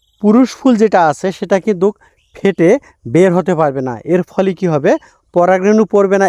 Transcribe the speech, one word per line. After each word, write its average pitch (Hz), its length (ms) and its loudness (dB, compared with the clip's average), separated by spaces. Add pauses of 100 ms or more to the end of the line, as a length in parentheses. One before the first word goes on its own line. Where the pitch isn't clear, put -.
(220)
পুরুষ 220 260 2 (100)
ফুল 254 240 0
যেটা 202 180 2 (100)
আছে 180 180 -4 (100)
সেটা 196 180 -4 (100)
কিন্তু 196 220 -2 (480)
ফেটে 190 340 0 (440)
বের 180 220 4
হতে 185 240 -2
পারবে 139 280 -2
না। 120 60 -8 (180)
এর 180 180 0
ফলে 190 280 -4
কি 185 160 -4
হবে? 151 180 0 (420)
পরাগরেণু 190 580 2
পড়বে 196 300 2
না 196 60 2